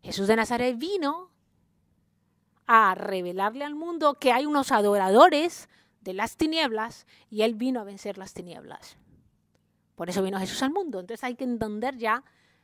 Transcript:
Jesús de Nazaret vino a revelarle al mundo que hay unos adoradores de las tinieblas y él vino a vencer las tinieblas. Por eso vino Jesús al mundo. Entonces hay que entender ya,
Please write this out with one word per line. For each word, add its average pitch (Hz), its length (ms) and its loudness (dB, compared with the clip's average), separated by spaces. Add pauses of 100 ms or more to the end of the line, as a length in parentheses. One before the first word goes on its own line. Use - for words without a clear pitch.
Jesús 196 240 -4
de 220 80 4
Nazaret 233 420 0
vino 339 540 -4 (1400)
a 220 260 6
revelarle 196 720 -4
al 294 100 -8
mundo 311 460 0
que 262 100 4
hay 254 160 2
unos 294 240 0
adoradores 226 1000 4 (340)
de 190 100 -10
las 202 240 -6
tinieblas 277 720 -2 (240)
y 214 120 0
él 226 120 2
vino 247 260 -2
a 208 40 -10
vencer 196 340 -10
las 190 160 -16
tinieblas. - 640 -16 (960)
Por 170 160 -8
eso 185 120 0
vino 190 160 -2
Jesús 190 240 -6
al 269 80 0
mundo. 320 300 -4
Entonces 208 240 -12
hay 247 120 -6
que 269 80 -8
entender 226 520 -4
ya, 226 280 -2 (400)